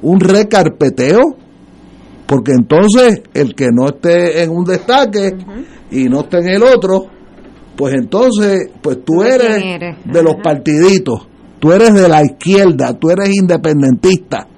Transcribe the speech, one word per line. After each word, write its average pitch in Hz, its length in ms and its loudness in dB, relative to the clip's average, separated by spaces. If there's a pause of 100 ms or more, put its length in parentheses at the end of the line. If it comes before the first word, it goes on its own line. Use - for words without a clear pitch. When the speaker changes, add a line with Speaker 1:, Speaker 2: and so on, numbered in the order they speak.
Speaker 1:
un 170 180 2
recarpeteo, 185 1000 0 (1040)
porque 135 300 -2
entonces 202 640 2 (120)
el 139 220 -2
que 127 160 -2
no 127 160 0
esté 170 560 -2
en 165 60 -4
un 170 160 -4
destaque 202 680 -2
Speaker 2:
Ujú. 190 180 -16 (400)
Speaker 1:
y 131 180 -2
no 135 120 -2
esté 175 180 -2
en 175 100 -4
el 196 140 0
otro, 190 420 2 (720)
pues 135 160 -4
entonces, 202 760 -2 (120)
pues 131 240 -4
tú 160 160 0
Speaker 2:
¿De 220 80 0
quién 254 120 2
Speaker 1:
eres 214 220 -2
Speaker 2:
eres? 175 400 -10
Speaker 1:
de 160 200 0
los 160 100 2
Speaker 2:
Ajá. - 100 -8
Speaker 1:
partiditos, 151 840 0 (320)
tú 151 120 2
eres 214 220 4
de 190 160 4
la 156 120 4
izquierda, 156 760 0
tú 160 120 -2
eres 196 220 -2
independentista. 160 1120 0 (100)